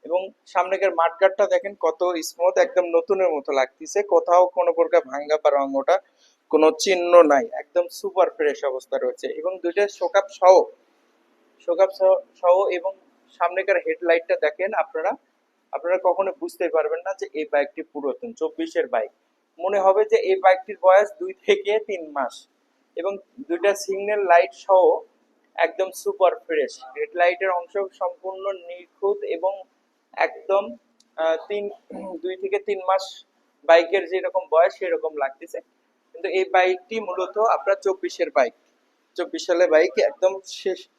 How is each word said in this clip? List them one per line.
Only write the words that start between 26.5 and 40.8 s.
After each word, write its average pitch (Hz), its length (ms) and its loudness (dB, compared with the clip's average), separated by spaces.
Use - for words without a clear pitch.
হেডলাইটের 175 540 0
অংশ 175 220 -4
সম্পূর্ণ 190 540 -8
নিখুঁত 180 680 -6
এবং 185 160 -2
একদম, 196 480 -4
আহ, 160 200 -2
তিন, 202 160 -6
দুই 185 140 -8
থেকে 190 220 -6
তিন 196 280 -6
মাস 185 380 -4
বাইকের 170 440 4
যেরকম 185 420 -4
বয়স 165 280 4
সেরকম 160 380 -4
লাগতেছে। 139 420 -8
কিন্তু - 160 -10
এই 190 160 0
বাইকটি 185 560 0
মূলত 185 380 -6
আপনার 196 440 0
চব্বিশের 175 480 -4
বাইক, 127 240 0
চব্বিশ 165 320 -8
সালে 175 200 2
বাইক, 160 320 4
একদম 190 460 0
শেষ - 440 -8